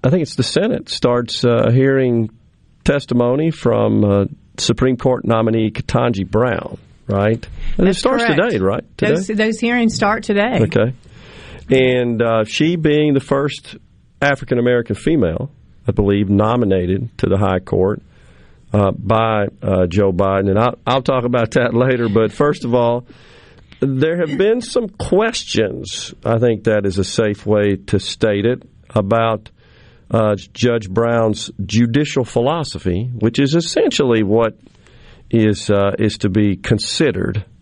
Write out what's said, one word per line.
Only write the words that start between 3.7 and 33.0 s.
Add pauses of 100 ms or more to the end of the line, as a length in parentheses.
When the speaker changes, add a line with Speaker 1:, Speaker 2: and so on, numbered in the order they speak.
Speaker 1:
uh, (340)
Supreme
Court
nominee
Ketanji
Brown, (300)
right? (320)
And
Speaker 2:
That's
Speaker 1:
it
starts
Speaker 2:
correct.
Speaker 1:
today,
right?
Today?
Speaker 2:
Those,
those
hearings
start
today.
Speaker 1:
Okay. (760)
And,
uh,
she
being
the
first (440)
African-American
female, (340)
I
believe,
nominated
to
the
high
court, (720)
uh,
by, (160)
uh,
Joe
Biden.
And
I'll,
I'll
talk
about
that
<laughs>
later.
But
first
of
all, (720)
there
have
been
some
questions, (120)
I
think
that
is
a
safe
way (100)
to
state
it, (260)
about, (680)
uh, (160)
Judge
Brown's (140)
judicial
philosophy,